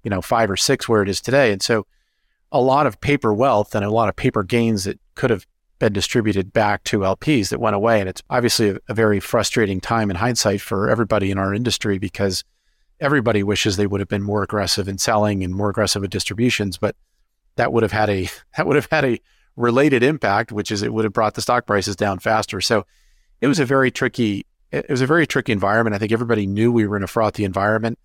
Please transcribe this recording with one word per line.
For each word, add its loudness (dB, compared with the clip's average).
you -6
know, -2
five 0
or -2
six -2
where 4
it 0
is -4
today. 2
And -4
so 0
a 2
lot 4
of -4
paper 0
wealth 2
and -2
a -2
lot 2
of -6
paper -2
gains 0
that -6
could -2
have -2
been 0
distributed 0
back 0
to -2
L 2
Ps 0
that -4
went 0
away. 2
And -2
it's -12
obviously 2
a, -4
a -8
very 2
frustrating 0
time 0
in -4
hindsight 0
for -2
everybody 2
in -2
our -2
industry -2
because -4
everybody 0
wishes 0
they 2
would -2
have -6
been -2
more -2
aggressive -2
in -8
selling 0
and -4
more -2
aggressive -2
with -6
distributions, -2
but -2
that 0
would 2
have 0
had 0
a, -2
<laughs> -14
that -2
would 2
have 0
had 0
a 0
related 4
impact, 0
which -4
is -2
it -4
would 0
have -2
brought 0
the -6
stock 0
prices 0
down -2
faster. -2
So 2
it 0
was 2
a 2
very 2
tricky, -2
it -6
was 0
a 2
very 4
tricky -2
environment. 2
I -4
think -2
everybody 0
knew 2
we 2
were -4
in -4
a -6
frothy 0
environment. 0